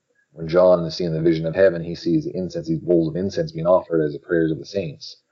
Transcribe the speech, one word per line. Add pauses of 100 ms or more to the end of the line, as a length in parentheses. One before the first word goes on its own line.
(320)
when
John
is
seeing
the
vision
of
heaven,
he
sees
the
incense,
these
bowls
of
incense
being
offered
as
the
prayers
of
the
saints. (140)